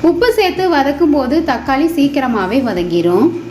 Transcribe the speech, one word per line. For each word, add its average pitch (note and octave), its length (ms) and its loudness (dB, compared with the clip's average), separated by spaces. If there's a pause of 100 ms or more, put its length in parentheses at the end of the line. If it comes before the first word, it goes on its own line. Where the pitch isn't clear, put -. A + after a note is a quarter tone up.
உப்பு F4 280 2
சேர்த்து F#4 360 0
வதக்கும் C#4+ 420 2
போது C4+ 220 0 (120)
தக்காளி C4+ 380 -2 (100)
சீக்கிரமாவே B3+ 680 0
வதங்கிரும். F3 600 0 (240)